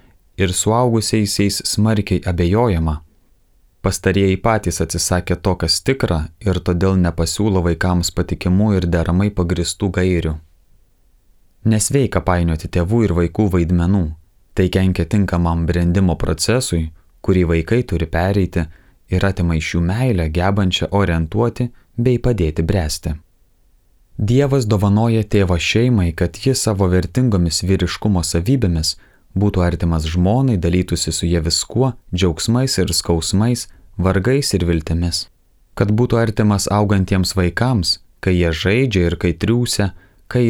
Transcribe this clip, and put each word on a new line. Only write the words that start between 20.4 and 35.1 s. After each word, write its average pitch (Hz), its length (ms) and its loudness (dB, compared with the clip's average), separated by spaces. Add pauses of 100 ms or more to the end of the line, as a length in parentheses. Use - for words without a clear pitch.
orientuoti 101 800 -2 (280)
bei 120 220 2
padėti 87 460 0
bręsti. 80 480 -2 (1080)
Dievas 131 500 2
dovanoja 107 560 2
tėvą 95 340 2
šeimai, 107 540 2
kad 85 240 -2
ji 131 180 0
savo 101 320 0
vertingomis 90 760 2
vyriškumo 92 580 0
savybėmis 87 680 0 (420)
būtų 95 300 2
artimas 85 420 0
žmonai, 98 540 2
dalytųsi 85 500 0
su - 160 -4
ja 85 140 2
viskuo, 113 540 -2 (200)
džiaugsmais 104 640 0
ir 90 140 0
skausmais, 98 760 0 (300)
vargais 98 580 0
ir 87 140 0
viltimis. 85 580 -2 (480)